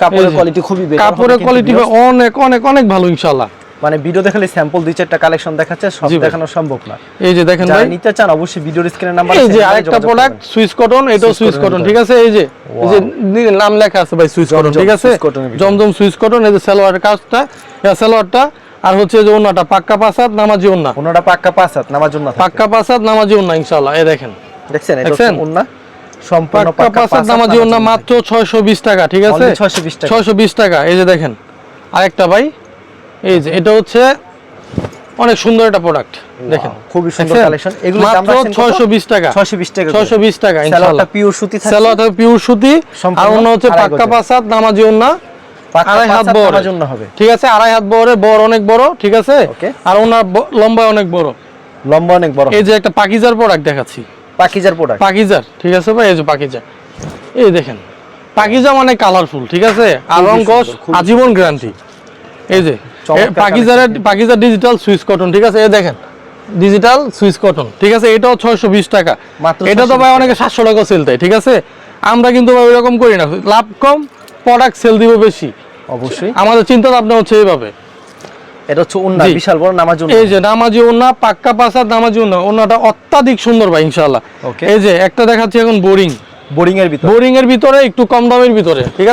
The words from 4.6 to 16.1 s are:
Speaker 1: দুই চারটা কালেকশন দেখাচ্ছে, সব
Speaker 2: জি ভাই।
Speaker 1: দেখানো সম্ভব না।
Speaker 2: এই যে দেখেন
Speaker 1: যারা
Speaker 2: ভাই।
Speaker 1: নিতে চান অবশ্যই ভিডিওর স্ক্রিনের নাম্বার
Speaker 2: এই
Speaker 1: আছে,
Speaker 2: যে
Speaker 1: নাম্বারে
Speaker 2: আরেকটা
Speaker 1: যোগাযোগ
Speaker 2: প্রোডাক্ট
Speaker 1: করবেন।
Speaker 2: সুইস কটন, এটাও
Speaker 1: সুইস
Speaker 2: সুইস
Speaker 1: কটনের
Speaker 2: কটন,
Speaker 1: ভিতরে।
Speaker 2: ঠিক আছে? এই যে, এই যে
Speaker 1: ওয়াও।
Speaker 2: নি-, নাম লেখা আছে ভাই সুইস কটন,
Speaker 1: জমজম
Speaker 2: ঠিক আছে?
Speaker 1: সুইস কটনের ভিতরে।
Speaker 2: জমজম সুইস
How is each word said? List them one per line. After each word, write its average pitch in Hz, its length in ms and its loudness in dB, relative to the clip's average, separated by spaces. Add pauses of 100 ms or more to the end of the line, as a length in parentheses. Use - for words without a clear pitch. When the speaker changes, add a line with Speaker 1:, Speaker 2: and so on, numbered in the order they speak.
Speaker 1:
দুই 165 120 -4
চারটা 170 260 -4
কালেকশন 160 360 -2
দেখাচ্ছে, 165 260 -6 (120)
সব 147 120 -4
Speaker 2:
জি 170 40 0
ভাই। 160 120 0
Speaker 1:
দেখানো 160 200 -4 (100)
সম্ভব 147 240 -6 (100)
না। 104 60 -16 (300)
Speaker 2:
এই 180 100 2
যে 175 140 2
দেখেন 180 160 0
Speaker 1:
যারা 156 140 2
Speaker 2:
ভাই। 165 140 0
Speaker 1:
নিতে 190 240 -4
চান 208 180 2
অবশ্যই 170 300 -8
ভিডিওর 165 280 -6
স্ক্রিনের 180 240 -6
নাম্বার 175 160 -2
Speaker 2:
এই 285 60 4
Speaker 1:
আছে, 233 140 4
Speaker 2:
যে 220 60 4
Speaker 1:
নাম্বারে 190 100 2
Speaker 2:
আরেকটা 170 200 0
Speaker 1:
যোগাযোগ 214 180 0
Speaker 2:
প্রোডাক্ট 233 280 0
Speaker 1:
করবেন। - 160 -20
Speaker 2:
সুইস 220 280 0
কটন, 247 240 2 (100)
এটাও 214 140 2
Speaker 1:
সুইস 214 100 0
Speaker 2:
সুইস 214 160 0
Speaker 1:
কটনের - 100 -2
Speaker 2:
কটন, 185 160 -2
Speaker 1:
ভিতরে। 180 80 -2
Speaker 2:
ঠিক 208 140 0
আছে? 233 120 0 (100)
এই 233 120 4
যে, 185 80 2 (380)
এই - 100 0
যে 208 60 4
Speaker 1:
ওয়াও। 214 360 -4
Speaker 2:
নি-, 220 280 0
নাম 208 100 2 (100)
লেখা 196 220 0
আছে 170 140 -6
ভাই 165 160 2
সুইস 165 220 -2
কটন, 160 60 2
Speaker 1:
জমজম 151 180 0
Speaker 2:
ঠিক 190 160 2
আছে? 247 120 -2
Speaker 1:
সুইস 220 180 0
কটনের 135 240 -4
ভিতরে। 131 120 -12
Speaker 2:
জমজম 202 360 2
সুইস 202 240 0